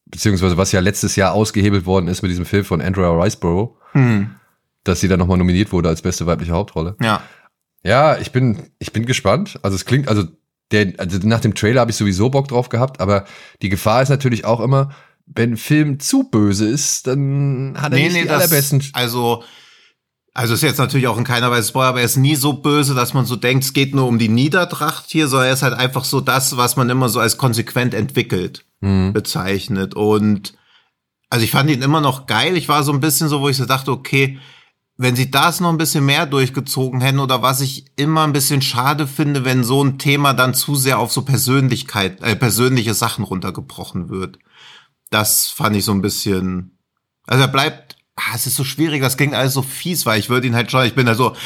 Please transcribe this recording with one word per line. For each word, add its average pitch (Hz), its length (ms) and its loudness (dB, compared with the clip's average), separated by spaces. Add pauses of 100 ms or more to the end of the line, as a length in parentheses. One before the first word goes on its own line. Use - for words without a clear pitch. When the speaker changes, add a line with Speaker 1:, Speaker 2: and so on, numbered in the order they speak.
Speaker 1:
beziehungsweise 92 520 0
was 95 160 0
ja 95 80 2
letztes 98 340 0
Jahr 92 180 4
ausgehebelt 101 520 2
worden 92 240 2
ist 90 120 -4
mit 95 100 -2
diesem 87 140 -4
Film 98 200 0
von 82 160 -2
Andrea 90 300 0
Riseborough. 87 680 0 (160)
Speaker 2:
Hm. 113 380 2 (520)
Speaker 1:
Dass 90 160 0
sie 101 80 0
dann 90 120 4
nochmal 90 180 2
nominiert 90 340 2
wurde 87 180 0
als 82 120 -2
beste 85 260 -4
weibliche 85 260 -2
Hauptrolle. 85 480 -4
Speaker 2:
Ja. 107 200 0 (600)
Speaker 1:
Ja, 135 340 4
ich 101 160 -10
bin, 127 440 0
ich - 140 -12
bin 113 140 -4
gespannt. 127 580 -2
Also 98 120 0
es 90 100 -6
klingt, 139 240 0
also 104 140 2 (480)
der, 104 260 2
also 95 260 -4
nach 110 160 2
dem 110 160 0
Trailer 120 260 2
hab 117 80 2
ich 107 60 -4
sowieso 101 340 0
Bock 139 200 -2
drauf 123 180 0
gehabt, 123 320 -2
aber 98 240 0 (380)
die 101 80 -2
Gefahr 107 320 2
ist 135 80 2
natürlich 135 340 0
auch 113 160 0
immer, 135 300 2 (440)
wenn 117 200 0
ein 110 40 -6
Film 147 420 0
zu 269 300 0
böse 104 380 2
ist, 135 400 -2
dann 139 720 -2
hat 139 160 -2
er 131 40 4
Speaker 2:
Nee, 139 80 4
Speaker 1:
nicht 175 80 0
Speaker 2:
nee, 175 100 0
Speaker 1:
die - 40 -2
Speaker 2:
das, 151 140 2
Speaker 1:
allerbesten 143 420 2 (100)
Speaker 2:
also, 120 500 -2 (920)
also 120 200 -2
ist 151 80 0
jetzt 147 160 0
natürlich 131 300 0
auch 107 100 0
in 117 60 -2
keiner 123 260 0
Weise 120 200 0
Spoiler, 131 180 0
aber 127 120 0
er 120 60 2
ist 117 120 0
nie 139 180 4
so 143 180 0
böse, 143 420 0
dass 120 180 0
man 135 120 2
so 120 120 -4
denkt, 127 260 0
es - 100 -6
geht 135 220 0
nur 131 120 2
um 120 120 2
die 113 100 2
Niedertracht 151 760 0
hier, 156 200 0
sondern 131 200 2
er 131 60 2
ist 131 100 -2
halt 127 100 0
einfach 127 300 -2
so 139 160 0
das, 135 380 -2
was 120 180 0
man 123 140 2
immer 131 180 2
so 113 120 0
als 113 180 0
konsequent 120 560 0
entwickelt, 101 720 -4 (160)
Speaker 1:
Mhm. 95 320 2
Speaker 2:
bezeichnet. 98 840 -4
Und 107 580 0 (760)
also 120 160 0
ich 110 60 -4
fand 139 180 2
ihn 135 120 2
immer 147 200 2
noch 135 240 0
geil. 175 320 0
Ich 156 100 -4
war 151 160 2
so 143 80 0
ein 143 80 0
bisschen 151 300 0
so, 147 120 0
wo 143 80 0
ich 135 80 0
so 131 80 -2
dachte, 131 260 -2
okay, 135 460 0 (600)
wenn 123 180 0
sie 131 160 -2
das 156 300 0
noch 175 80 2
ein 165 80 2
bisschen 151 280 0
mehr 147 200 2
durchgezogen 135 760 -2
hätten 135 200 0
oder 131 220 0
was 131 200 0
ich 135 240 -6 (100)
immer 156 280 0
ein 151 100 0
bisschen 139 280 0
schade 139 460 -2
finde, 143 380 -2
wenn 127 180 2
so 135 200 2
ein 135 140 0
Thema 139 360 2
dann 127 200 2
zu 143 220 -2
sehr 131 240 2
auf 113 120 -2
so - 100 -2
Persönlichkeit, 127 1000 0
äh, 107 140 0
persönliche 117 580 0
Sachen 113 300 -2
runtergebrochen 92 840 -8
wird. 92 280 -8 (720)
Das - 380 0
fand - 280 -2
ich 98 100 0
so 110 60 0
ein 98 100 2
bisschen, 92 760 -4 (500)
also 127 160 2
er 135 60 2
bleibt, 143 480 -4 (180)
ah, - 200 -6
es 107 120 -6
ist - 80 -4
so 143 80 -4
schwierig, 147 380 -2
das 131 160 -2
klingt 143 160 0
alles 131 200 0
so 135 80 0
fies, 165 440 -6
weil 110 140 2
ich 104 100 -4
würde 123 180 0
ihn 117 80 0
halt 117 160 -2
schon, 131 140 2
ich 107 100 -2
bin 131 120 2
da 113 80 4
so 117 200 0 (100)